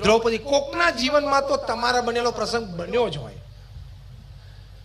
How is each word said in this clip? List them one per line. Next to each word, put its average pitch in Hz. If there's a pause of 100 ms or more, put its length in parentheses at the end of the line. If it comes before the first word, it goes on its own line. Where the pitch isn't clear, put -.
દ્રૌપદી, 226
કોકના 320
જીવનમાં 277
તો 277
તમારા 240
બનેલો 233
પ્રસંગ 220
બન્યો 185
જ 156
હોય. 131 (1500)